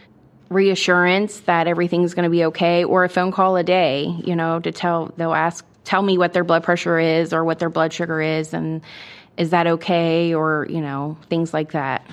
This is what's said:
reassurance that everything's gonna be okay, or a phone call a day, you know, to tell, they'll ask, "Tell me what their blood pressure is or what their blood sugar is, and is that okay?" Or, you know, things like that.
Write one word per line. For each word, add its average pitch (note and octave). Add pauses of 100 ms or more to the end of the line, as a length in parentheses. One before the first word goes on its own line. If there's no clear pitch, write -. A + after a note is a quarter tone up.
(480)
reassurance F#3+
that E3
everything's F3
gonna F3
be E3+
okay, E3+
or F3+
a F3
phone F#3
call F#3+
a F3
day, D#3 (200)
you F3+
know, E3
to E3+
tell, E3+
they'll E3
ask, E3 (200)
"Tell G3
me F#3+
what F3
their F3
blood E3+
pressure F3
is E3
or E3
what D#3+
their E3
blood D#3+
sugar E3
is, D#3
and D#3+ (540)
is E3
that E3+
okay?" E3
Or, D#3
you E3
know, C#3+ (120)
things E3
like D#3
that. C3+